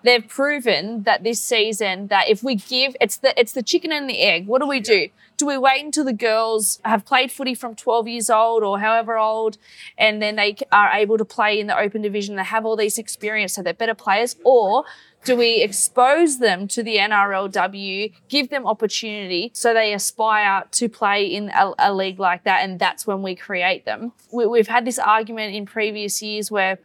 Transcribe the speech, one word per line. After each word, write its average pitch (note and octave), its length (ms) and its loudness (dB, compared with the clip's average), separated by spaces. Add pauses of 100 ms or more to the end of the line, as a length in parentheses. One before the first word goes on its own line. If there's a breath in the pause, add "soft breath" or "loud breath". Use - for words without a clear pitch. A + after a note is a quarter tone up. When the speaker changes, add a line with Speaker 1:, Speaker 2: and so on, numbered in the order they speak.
Speaker 1:
they've A#3 240 4
proven A#3 720 -2
that G3 220 0
this A3+ 180 -2
season G#3 640 -2
that G3 220 2
if G#3+ 160 2
we C4+ 100 -2
give, B3+ 460 -2
it's A#3 160 0
the, B3+ 200 0
it's A#3 140 2
the B3+ 140 -6
chicken E4+ 260 -2
and C#4+ 180 -4
the - 120 -6
egg. F3 160 2
What G#3 240 0
do D4 80 0
we C#4 80 -2
Speaker 2:
Yeah. A3+ 60 -4
Speaker 1:
do? G3 260 2 (300 soft breath)
Do D4 80 0
we C#4+ 100 0
wait C4+ 260 2
until D4+ 220 -2
the C4 80 -2
girls A3 720 0
have A3 220 0
played B3+ 260 2
footy C4 220 -6
from A3+ 200 -10
twelve A3+ 320 0
years A#3 220 -4
old A3+ 340 4
or G3+ 160 0
however A3 380 0
old, A3 400 0 (400 loud breath)
and G#3+ 240 2
then G#3+ 160 -2
they G#3 220 0
c-, C4+ 120 -6
are G3+ 220 6
able G#3 240 2
to G#3+ 80 -2
play G#3 340 0
in G#3 100 -4
the - 100 0
open G#3 240 -2
division, G#3 340 -4
they F#3 80 -4
have A3 220 -2
all A3 100 0
these G#3 220 -2
experience, G#3 560 -6
so G3 80 -8
they're E3+ 120 -2
better A3+ 200 -2
players? A3 500 0
Or A#3+ 400 4 (400 loud breath)
do B3+ 120 2
we A#3 240 4
expose C4 800 2
them G3 300 0
to A#3 140 -4
the G#3+ 160 0
N G3+ 140 2
R G3+ 220 4
L F#3+ 140 -2
W, G3 600 -4 (180 soft breath)
give C4+ 200 -2
them C4+ 180 -6
opportunity G#3 840 -4
so A#3 220 0
they A3 180 2
aspire G#3 800 0
to A#3+ 180 -2
play G3+ 380 0
in G3+ 240 -6
a, - 280 2
a G3+ 140 4
league F#3+ 260 -2
like F3+ 260 0
that, G3 180 2
and F#3+ 160 -6
that's - 280 -2
when G3 140 -2
we F#3 140 -6
create F3+ 500 -2
them? A#3 280 -6 (200)
We, A#3 140 0
we've A3+ 220 2
had A#3 180 2
this B3+ 120 -4
argument G#3+ 560 0
in G3+ 120 -8
previous G#3 560 -4
years G#3+ 280 -6
where, F#3+ 340 0